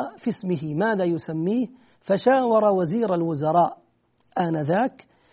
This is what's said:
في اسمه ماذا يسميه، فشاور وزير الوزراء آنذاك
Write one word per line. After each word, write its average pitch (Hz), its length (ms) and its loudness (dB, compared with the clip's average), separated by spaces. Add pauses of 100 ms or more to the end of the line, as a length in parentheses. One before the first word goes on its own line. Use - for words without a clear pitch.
(180)
في 240 120 -6
اسمه 160 440 -6
ماذا 196 300 0
يسميه، 170 640 -2 (340)
فشاور 220 640 2
وزير 196 500 2
الوزراء 165 640 0 (600)
آنذاك 170 680 -2 (260)